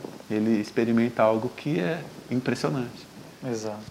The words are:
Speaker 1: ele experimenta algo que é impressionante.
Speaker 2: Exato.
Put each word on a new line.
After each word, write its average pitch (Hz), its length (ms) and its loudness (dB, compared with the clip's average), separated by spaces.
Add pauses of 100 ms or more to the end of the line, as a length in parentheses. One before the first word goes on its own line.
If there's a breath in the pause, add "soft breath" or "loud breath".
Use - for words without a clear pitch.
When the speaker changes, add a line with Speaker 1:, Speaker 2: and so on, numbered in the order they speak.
(300)
Speaker 1:
ele 107 300 2
experimenta 117 640 2
algo 110 320 4
que 156 240 -2
é 170 220 -2 (280)
impressionante. 123 840 0 (320)
Speaker 2:
Exato. 110 460 -4